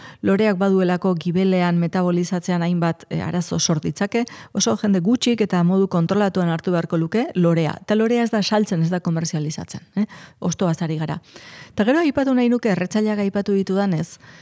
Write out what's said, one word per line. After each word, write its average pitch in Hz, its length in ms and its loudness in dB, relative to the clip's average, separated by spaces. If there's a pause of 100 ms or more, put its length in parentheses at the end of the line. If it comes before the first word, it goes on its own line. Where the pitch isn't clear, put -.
(220)
loreak 202 340 2
baduelako 185 640 2
gibelean 180 640 2
metabolizatzean 175 800 0
hainbat, 170 460 0
eh, 165 100 -2
arazo 170 380 -4
sort 160 260 0
ditzake, 202 400 -2 (280)
oso 214 280 0
jende 196 240 2
gutxik 233 400 2
eta 185 180 0
modu 190 260 2
kontrolatuan 185 600 0
hartu 165 240 -2
beharko 170 240 -2
luke 214 380 0
lorea. 170 480 2
Eta 214 180 0
lorea 233 240 2
ez 220 60 -2
da 208 120 0
saltzen, 208 400 0
ez 165 80 2
da 180 100 -2
komerzializatzen, 160 840 -4 (120)
eh? 214 100 0 (340)
Ostoaz 170 420 0
ari 160 140 -2
gara. 156 240 -4 (540)
Eta 214 100 0
gero 277 160 4
aipatu 277 340 0
nahi 240 140 2
nuke, 233 240 2
erretzaileak 208 460 0
aipatu 202 340 0
ditudanez, 190 640 0 (260)